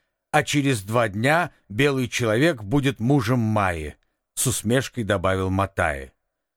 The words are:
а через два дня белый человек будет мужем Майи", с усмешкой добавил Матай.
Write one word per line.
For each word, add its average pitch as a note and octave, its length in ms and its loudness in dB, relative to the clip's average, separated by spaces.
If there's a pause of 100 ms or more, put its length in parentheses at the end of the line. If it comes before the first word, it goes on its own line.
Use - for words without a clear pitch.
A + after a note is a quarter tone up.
(320)
а D3 120 2
через C#3 400 0
два A2+ 260 0
дня C#3 420 0 (160)
белый C3 400 0
человек A#2+ 560 0
будет C3 380 0
мужем B2 380 2
Майи", F#2+ 580 -2 (380)
с - 120 -2
усмешкой A#2+ 560 -2
добавил F#2+ 460 0
Матай. F2 640 -2 (440)